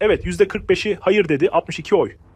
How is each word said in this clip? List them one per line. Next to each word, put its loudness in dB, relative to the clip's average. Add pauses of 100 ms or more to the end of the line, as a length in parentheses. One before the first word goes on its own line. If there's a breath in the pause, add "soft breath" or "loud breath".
evet, 0
yüzde 2
kırk -4
beşi 0
hayır 2
dedi. 2
Altmış -2
iki -2
oy. 2 (240)